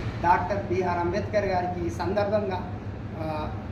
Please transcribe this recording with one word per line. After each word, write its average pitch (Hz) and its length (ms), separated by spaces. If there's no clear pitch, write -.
డాక్టర్ 180 400
బిఆర్ 175 360
అంబేద్కర్ 175 460
గారికి 180 420
ఈ - 20
సందర్భంగా, 202 880
ఆ, 156 280